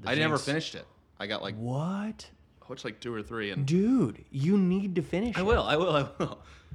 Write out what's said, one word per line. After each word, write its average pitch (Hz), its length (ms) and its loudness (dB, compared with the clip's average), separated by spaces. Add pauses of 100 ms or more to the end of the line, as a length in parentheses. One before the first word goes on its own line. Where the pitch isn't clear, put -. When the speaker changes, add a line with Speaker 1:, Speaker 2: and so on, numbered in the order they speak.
Speaker 1:
the - 80 -4
Speaker 2:
I 127 60 2
never 156 180 2
Speaker 1:
Jinx. 131 100 0
Speaker 2:
finished 151 300 -4
it. - 120 -12 (340)
I 101 60 -6
got, 104 160 -4
like, 104 140 -6
Speaker 1:
What? 175 720 -4 (340)
Speaker 2:
I - 60 -20
watched, 127 160 -12
like, 110 160 -10
two 120 140 -6
or 107 80 -6
three, 107 280 -6
and 139 140 -2
Speaker 1:
Dude, 185 680 2
you 156 280 2
need 185 380 2
to 170 60 0
finish 208 340 -2
Speaker 2:
I 175 40 0
Speaker 1:
it. 190 60 0
Speaker 2:
will, - 160 4
I 120 140 2
will, 165 200 4
I 143 60 4 (160)
will. - 200 -4 (360)